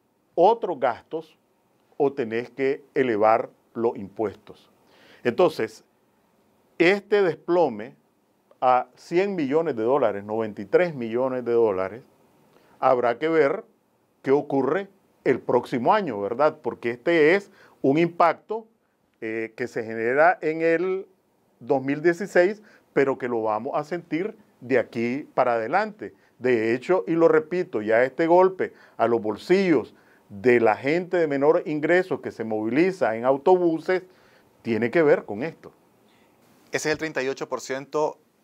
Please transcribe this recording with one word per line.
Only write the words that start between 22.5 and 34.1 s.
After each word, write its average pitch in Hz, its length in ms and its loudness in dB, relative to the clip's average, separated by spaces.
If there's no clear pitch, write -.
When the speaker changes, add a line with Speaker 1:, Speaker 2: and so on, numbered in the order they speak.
Speaker 1:
pero 135 260 0
que 127 100 -6
lo 117 140 -2
vamos 110 320 -4
a 151 80 -4
sentir 175 540 -8
de 123 180 0
aquí 120 560 -4
para 123 200 2
adelante. 147 600 -4
De 117 360 2
hecho, 180 340 0
y 165 40 0
lo 165 140 4
repito, 160 560 0
ya 110 220 2
este 160 240 -2
golpe 180 440 2
a 117 120 2
los 117 120 0
bolsillos 123 720 0
de 117 320 2
la 110 160 2
gente 165 400 -4
de 165 100 2
menor 147 400 2
ingreso 156 540 0
que 110 100 -10
se 113 140 -8
moviliza 113 720 0
en 117 80 -6
autobuses 170 800 2